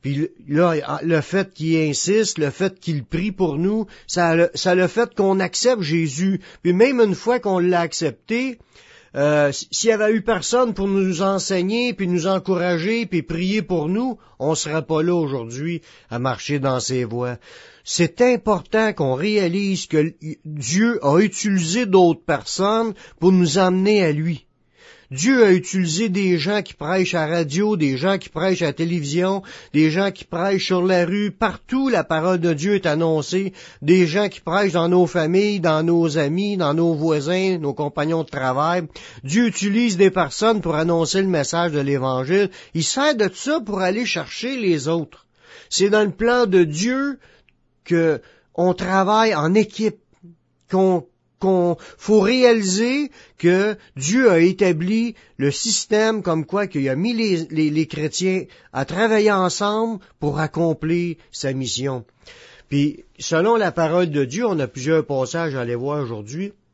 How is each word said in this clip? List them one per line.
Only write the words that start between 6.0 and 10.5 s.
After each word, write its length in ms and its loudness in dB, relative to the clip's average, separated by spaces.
Puis 100 2
même 280 4
une 160 4
fois 240 -2
qu'on 180 0
l'a 220 2
accepté, 800 -4
euh, 320 2
s-, 240 -6
s'il 180 0
y 20 4
avait 200 2
eu 100 0
personne 500 0